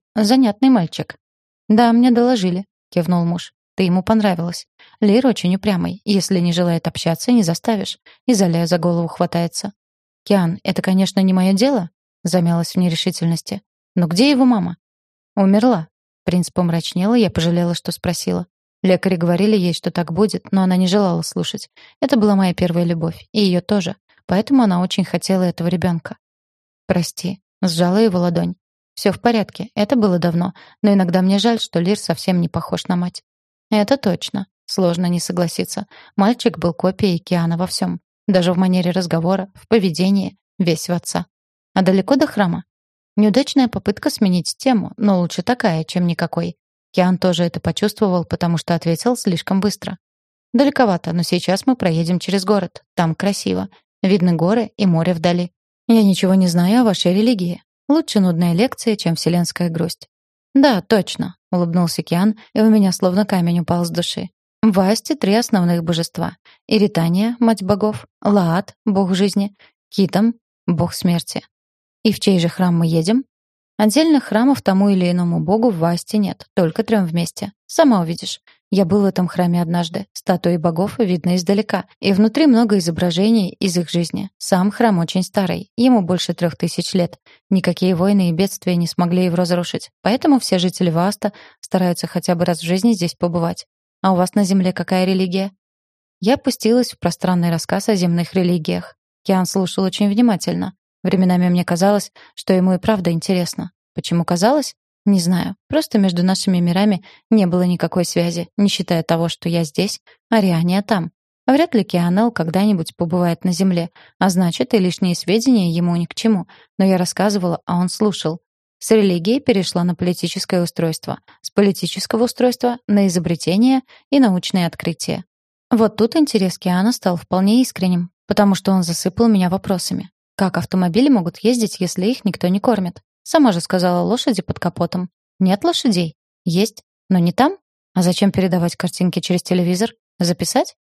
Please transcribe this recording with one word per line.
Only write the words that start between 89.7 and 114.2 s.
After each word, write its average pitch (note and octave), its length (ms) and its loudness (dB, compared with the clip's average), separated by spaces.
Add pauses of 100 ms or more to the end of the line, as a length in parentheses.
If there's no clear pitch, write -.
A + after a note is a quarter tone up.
поэтому C4 360 2
все F#3 200 0
жители F3 320 0
Вааста F#3 420 -2 (260)
стараются F3+ 460 -2
хотя F3 300 -2
бы E3+ 100 -2
раз E3+ 140 -2
в E3 60 -12
жизни F#3+ 280 0
здесь F3 220 -4
побывать. F3 500 -4 (380)
"А F#3+ 100 2
у - 20 2
вас F3+ 200 0
на G#3 80 4
земле F#3 280 2
какая F#3 340 -2
религия?" F#3+ 460 -2 (680)
Я G#3+ 160 2
пустилась A#3+ 540 0
в - 80 -20
пространный F3 500 -2
рассказ E3+ 400 -2
о G#3+ 60 2
земных E3+ 380 -2
религиях. F3 640 -2 (280)
Киан F#3 220 0
слушал F#3+ 380 -2
очень G3 260 0
внимательно. F#3 640 0 (300)
Временами F3+ 460 2
мне F3+ 160 0
казалось, G3 460 0 (220)
что - 200 -2
ему F#3 200 2
и F3+ 40 0
правда F#3+ 340 0
интересно. F3 600 -4 (220)
Почему E3+ 300 -2
казалось? A3+ 520 0 (300)
Не G3+ 140 4
знаю. F3 380 -2 (100)
Просто D4+ 320 0
между F3+ 240 0
нашими F#3 360 0
мирами F3+ 440 0 (260)
не A3 160 4
было F3+ 180 0
никакой F3 420 0
связи, E3+ 420 -4 (100)
не G3+ 120 2
считая E3+ 340 -2
того, E3 240 0
что - 220 -6
я E3+ 160 0
здесь, F3+ 340 -4 (300)
а A3+ 100 2
Риания F3+ 420 2
там. F3+ 300 -2 (340)
Вряд D4+ 300 2
ли G3+ 80 2
Кианел F3+ 480 0
когда-нибудь F#3 640 -2
побывает F3 480 -2
на F#3 80 0
Земле, F3 380 0 (280)
а F#3 120 2